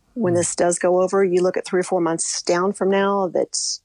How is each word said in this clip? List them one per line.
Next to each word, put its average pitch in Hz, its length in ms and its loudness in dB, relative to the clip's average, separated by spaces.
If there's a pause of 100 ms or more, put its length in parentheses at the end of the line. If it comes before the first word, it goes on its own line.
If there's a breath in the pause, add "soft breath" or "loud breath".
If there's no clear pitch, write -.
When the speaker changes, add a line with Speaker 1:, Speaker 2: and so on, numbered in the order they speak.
(160)
Speaker 1:
When 196 180 0
Speaker 2:
Hmm. 170 40 2
Speaker 1:
this 170 180 -2
does 175 240 0
go 180 220 2
over, 190 220 2
you 180 200 2
look 185 140 0
at - 80 -4
three 185 140 0
or 180 40 0
four 185 180 -2
months 165 400 -2
down 180 320 0
from 190 160 -2
now 196 400 0
that - 560 -4